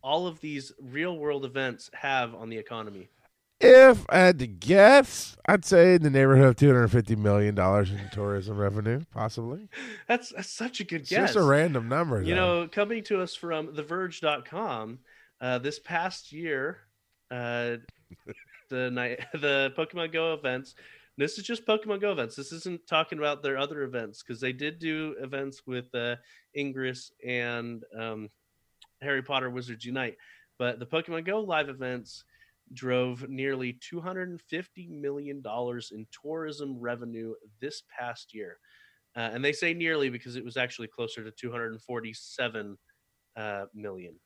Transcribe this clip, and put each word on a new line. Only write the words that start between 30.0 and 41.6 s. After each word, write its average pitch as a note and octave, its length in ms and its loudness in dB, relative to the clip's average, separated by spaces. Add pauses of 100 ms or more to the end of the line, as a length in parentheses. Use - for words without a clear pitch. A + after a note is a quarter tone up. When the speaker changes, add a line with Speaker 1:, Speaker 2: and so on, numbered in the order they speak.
Speaker 1:
But B2 220 -4
the B2 60 -12
Pokemon E3 380 -6
Go G3 160 -4
live D#3+ 300 -4
events B2+ 560 -12 (460)
drove B2+ 580 -4
nearly C3 440 -6
two E3+ 260 -14
hundred F#3 300 -10
and E3+ 120 -16
fifty F3+ 460 -12
million C#3+ 540 -10
dollars A#2+ 500 -8
in A2 160 -16 (160)
tourism D3 560 -10
revenue A#2 560 -10 (240)
this D3 240 -12 (120)
past A#2+ 380 -14
year. G#2 240 -16 (580)
Uh, A#2 180 -6
and B2 120 -8
they D3 60 0
say E3 240 -4
nearly D#3+ 340 -4
because B2 280 -14
it A2+ 80 -12
was A#2+ 120 -14
actually B2 300 -6
closer A2+ 360 -12
to G#2+ 60 -14
two A#2 220 -12
hundred A#2 220 -8